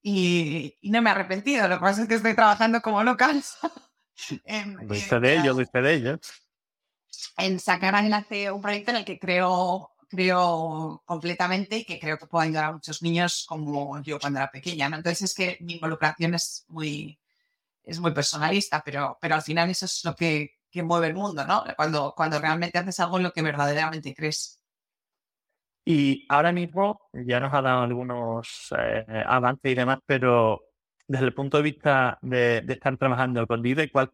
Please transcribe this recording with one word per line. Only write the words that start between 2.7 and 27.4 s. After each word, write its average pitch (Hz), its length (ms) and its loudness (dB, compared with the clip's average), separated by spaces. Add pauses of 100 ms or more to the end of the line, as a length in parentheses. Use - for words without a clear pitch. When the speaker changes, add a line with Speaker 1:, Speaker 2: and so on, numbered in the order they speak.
Speaker 1:
como 214 200 0
loca 254 280 4
<laughs> - 1120 -8
en, 208 320 -8
Speaker 2:
Lo - 60 -18
Speaker 1:
en 104 120 -4
Speaker 2:
hice 110 260 0
de 139 180 6
ello, 135 160 4
lo 127 80 2
hice 123 200 0
de 151 120 4
ello. 139 260 -2 (1200)
Speaker 1:
en 185 200 0
sacar 190 360 2
adelante 208 560 0
un 202 100 -6
proyecto 208 300 -2
en 240 80 0
el 196 60 -4
que 180 140 -10
creo, 180 720 0 (180)
creo 165 960 0
completamente 180 760 -2
y 233 60 -6
que - 140 -10
creo 156 200 -4
que 147 80 -18
puede 165 200 2
ayudar 156 200 0
a 160 60 -4
muchos 156 300 -10
niños 170 460 0
como 147 540 -6
yo 143 180 -8
cuando 143 180 -2
era 135 120 -4
pequeña, 143 380 -4
¿no? 156 80 -6
Entonces 170 260 -4
es 185 120 -4
que 180 260 -4
mi 170 140 -10
involucración 160 600 -2
es - 340 -6
muy, 151 500 -8 (640)
es 170 160 -12
muy 170 140 0
personalista, 156 720 -2
pero, 139 360 -6
pero 156 140 0
al 156 80 0
final 170 280 0
eso 185 160 -4
es - 180 -6
lo 165 100 -4
que, 151 440 -2 (120)
que 175 120 -6
mueve 165 260 2
el 160 60 -4
mundo, 185 320 -4
¿no? 190 180 0 (120)
Cuando, 151 400 0
cuando 160 220 0
realmente 165 400 0
haces 180 220 -4
algo 175 160 0
en 180 80 2
lo 175 80 -2
que 160 100 -2
verdaderamente 147 720 -2
crees. - 460 -6 (1300)
Speaker 2:
Y 143 440 2
ahora 151 220 4
mismo 175 480 0 (120)
ya 123 280 0